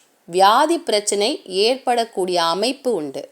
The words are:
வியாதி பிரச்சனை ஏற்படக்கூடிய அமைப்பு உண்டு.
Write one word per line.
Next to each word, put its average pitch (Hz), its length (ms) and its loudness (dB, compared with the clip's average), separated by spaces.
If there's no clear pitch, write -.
வியாதி 226 500 4
பிரச்சனை 208 500 -2
ஏற்படக்கூடிய 233 800 -2
அமைப்பு 220 480 -2
உண்டு. 143 380 -6